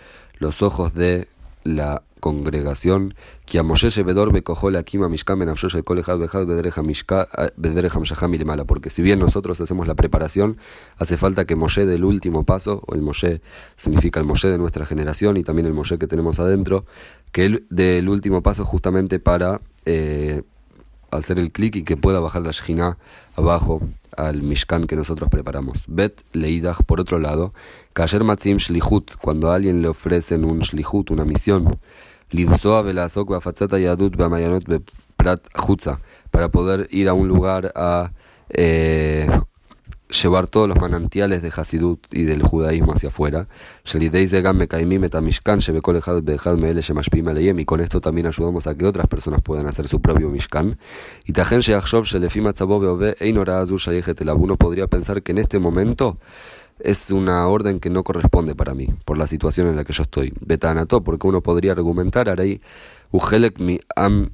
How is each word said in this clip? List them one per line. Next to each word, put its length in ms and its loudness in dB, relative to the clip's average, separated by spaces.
los 240 -4
ojos 320 0
de 340 0
la 400 -4
congregación, 960 -2
que 140 -2
a 40 2
Moshe 260 2
Shebedor 420 2
Bekojó 400 0
la 100 0
Kima 280 -2
Mishkan 280 -2
Ben 120 -2
Afshosh 260 -4
El 80 -2
Kol 160 -2
Echad 180 -4
Bechad 280 -2
Bedreja 360 -2
Mishka, 460 -2
eh, 180 -2
Bedreja 440 -2
Mshahá 280 -4
Milemala, 380 -2
porque 240 -2
si 140 -2
bien 160 4
nosotros 420 0
hacemos 260 -2
la 60 -2
preparación, 640 0
hace 200 0
falta 280 2
que 100 0
Moshe 300 2
dé 100 2
el 80 0
último 400 0
paso, 440 0
o 80 -8
el 60 -2
Moshe 400 -2
significa 420 0
el 60 0
Moshe 240 2
de 80 2
nuestra 300 -4
generación 500 0
y 60 -4
también 240 0
el 60 -2
Moshe 260 -4
que 80 -2
tenemos 320 -2
adentro, 460 0
que 140 2
él 240 0
dé 300 2
el 100 0
último 320 0
paso 240 0
justamente 540 0
para, 420 0
eh, 580 -2
hacer 280 -2
el 120 -2
clic 240 -2
y 80 -6
que 120 -2
pueda 240 2
bajar 220 -4
la 100 -4
Shekhinah 460 -2
abajo 460 0
al 240 -4
Mishkan 460 -2
que 80 -4
nosotros 340 -2
preparamos. 580 -4
Bet 360 -2
Leidach, 520 0
por 140 0
otro 200 0
lado, 340 -2
Kasher 300 2
Matzim 340 2
Shlihut, 640 0
cuando 300 0
a 40 4
alguien 260 2
le 80 2
ofrecen 540 0
un 180 0
Shlihut, 500 -2
una 120 0
misión, 560 2
Linsoa 500 4
Velazok 480 -2
Bafatzata 480 -2
Yadut 400 2
Bamayanot 480 2
Beprat 880 0
Jutza, 480 0
para 180 2
poder 420 2
ir 160 2
a 60 4
un 160 4
lugar 460 2
a, 360 0
eh, 800 2
llevar 240 4
todos 200 4
los 120 4
manantiales 600 0
de 140 -6
Hasidut 560 -2
y 120 0
del 200 2
judaísmo 500 2
hacia 160 -2
afuera. 380 -4
Shelidei 420 2
Zegam 300 2
Mekaimim 460 2
Et 100 -2
Hamishkan 460 0
Shebekol 380 0
Echad 260 -2
Beechad 340 0
Meele 240 0
Shemashpim 460 -2
Aleiem, 320 0
y 60 -4
con 140 0
esto 220 -2
también 260 -2
ayudamos 400 -4
a 80 -4
que 100 -2
otras 220 0
personas 340 -2
puedan 260 -4
hacer 200 -6
su 140 0
propio 280 2
Mishkan. 480 -2
Y 80 -6
Tajen 280 2
Sheachshov 440 2
Shelefi 360 -2
Matzabo 380 0
Beove 400 0
Ein 180 0
Hora 240 0
Azu 160 -2
Shayechet 440 -2
Elav. 200 2
Uno 160 2
podría 300 2
pensar 340 -2
que 100 -8
en 80 0
este 200 0
momento 580 0
es 320 -2
una 380 2
orden 320 0
que 100 -4
no 140 0
corresponde 500 2
para 200 -2
mí, 160 -4
por 120 -2
la 100 0
situación 400 0
en 100 0
la 80 -4
que 80 -8
yo 100 -2
estoy. 360 -4
Betanato, 640 0
porque 220 -4
uno 160 2
podría 300 2
argumentar, 580 0
Arei 300 0
Ujelek 480 2
Mi 200 0
Am 380 4